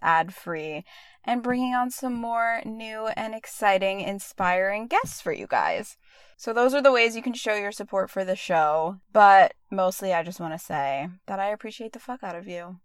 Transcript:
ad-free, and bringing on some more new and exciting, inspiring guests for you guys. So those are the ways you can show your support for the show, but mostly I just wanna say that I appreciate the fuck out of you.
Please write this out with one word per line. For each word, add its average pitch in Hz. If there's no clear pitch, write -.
ad-free, 165
and 240
bringing 247
on 247
some 254
more 233
new 220
and 220
exciting, 196
inspiring 196
guests 392
for 170
you -
guys. -
So -
those 247
are 285
the 269
ways 233
you 226
can 247
show 226
your 202
support 196
for 190
the 190
show, 160
but 196
mostly 190
I 170
just 180
wanna 160
say 139
that 196
I 196
appreciate 220
the 240
fuck 254
out 185
of 175
you. 175